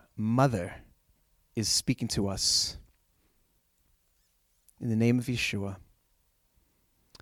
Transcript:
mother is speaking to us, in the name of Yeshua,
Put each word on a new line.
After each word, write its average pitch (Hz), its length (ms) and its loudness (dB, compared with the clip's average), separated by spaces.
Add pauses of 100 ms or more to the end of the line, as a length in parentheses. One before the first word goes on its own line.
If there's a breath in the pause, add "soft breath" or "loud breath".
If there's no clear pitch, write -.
(140)
mother 113 600 2 (840)
is 107 140 0
speaking - 380 0
to 98 200 0
us, - 480 0 (2000)
in 123 120 -4
the 110 60 0
name 120 220 4
of 120 60 -2
Yeshua, 98 520 -4 (1400)